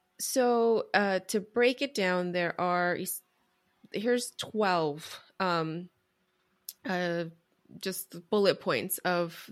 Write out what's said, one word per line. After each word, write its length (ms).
So, 760
uh, 340
to 120
break 400
it 140
down, 380
there 280
are, 380
here's 400
twelve, 880
um, 480
uh, 400
just 340
bullet 300
points 380
of 540